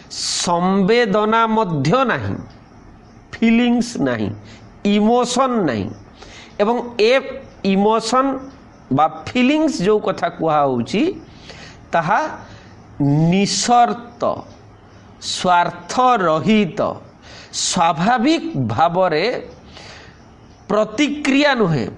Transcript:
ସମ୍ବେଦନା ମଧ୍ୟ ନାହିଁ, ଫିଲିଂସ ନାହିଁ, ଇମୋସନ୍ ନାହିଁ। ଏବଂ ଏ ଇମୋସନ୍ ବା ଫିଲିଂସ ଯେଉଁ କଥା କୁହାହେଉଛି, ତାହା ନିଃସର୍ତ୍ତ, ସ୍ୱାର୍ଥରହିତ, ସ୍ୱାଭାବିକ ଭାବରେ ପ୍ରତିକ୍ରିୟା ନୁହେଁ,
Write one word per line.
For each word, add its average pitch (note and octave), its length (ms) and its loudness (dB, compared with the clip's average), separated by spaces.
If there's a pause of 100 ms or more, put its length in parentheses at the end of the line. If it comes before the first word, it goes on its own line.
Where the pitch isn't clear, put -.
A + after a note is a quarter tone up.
(100)
ସମ୍ବେଦନା G#3 1400 2
ମଧ୍ୟ G#3+ 580 0
ନାହିଁ, C3 320 -2 (960)
ଫିଲିଂସ A#3 560 2 (120)
ନାହିଁ, A#2 300 -2 (540)
ଇମୋସନ୍ A#3+ 720 2 (100)
ନାହିଁ। G#2+ 240 -2 (680)
ଏବଂ A3+ 160 2 (240)
ଏ A3 120 4 (520)
ଇମୋସନ୍ A3 680 2 (640)
ବା D3 140 4 (200)
ଫିଲିଂସ C#4+ 460 2 (100)
ଯେଉଁ G#3 180 2
କଥା F#3+ 280 -4
କୁହାହେଉଛି, D3 760 0 (880)
ତାହା F3 280 2 (840)
ନିଃସର୍ତ୍ତ, G3 1200 2 (1000)
ସ୍ୱାର୍ଥରହିତ, F3+ 1600 0 (720)
ସ୍ୱାଭାବିକ G#3+ 880 0 (140)
ଭାବରେ D#3+ 680 0 (1400)
ପ୍ରତିକ୍ରିୟା C4+ 840 0
ନୁହେଁ, E3 320 0 (120)